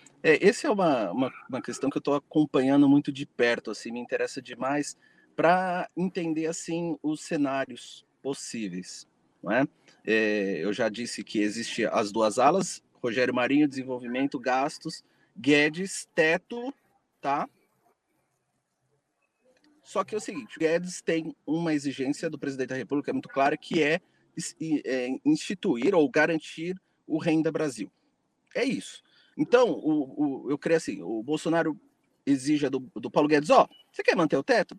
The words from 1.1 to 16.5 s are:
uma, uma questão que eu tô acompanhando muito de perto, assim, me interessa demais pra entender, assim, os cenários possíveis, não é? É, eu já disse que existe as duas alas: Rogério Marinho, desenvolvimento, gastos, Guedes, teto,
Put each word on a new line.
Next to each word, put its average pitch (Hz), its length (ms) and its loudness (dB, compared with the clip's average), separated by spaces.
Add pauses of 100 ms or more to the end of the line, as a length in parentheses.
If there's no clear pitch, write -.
uma, 123 200 -2 (180)
uma 123 120 -6
questão 131 280 -4
que - 80 -4
eu 147 40 -4
tô 143 120 0
acompanhando 143 760 4
muito 143 240 6
de 139 140 -8
perto, 120 460 0
assim, 117 200 -10
me 120 80 -8
interessa 123 420 -4
demais 127 560 -6 (380)
pra 180 640 2
entender, 165 500 -2
assim, 165 560 -6
os 151 200 -4
cenários 135 840 -4 (160)
possíveis, 107 840 -8 (380)
não 85 80 -4
é? 131 160 2 (380)
É, 104 560 0
eu 101 100 -2
já 113 160 0
disse 110 380 -8
que 110 160 -2
existe 110 440 -2
as 104 240 0
duas 107 300 0
alas: 170 420 2 (220)
Rogério 123 320 0
Marinho, 135 320 2
desenvolvimento, 131 720 -4
gastos, 131 640 -4 (360)
Guedes, 151 720 0
teto, 185 600 0 (480)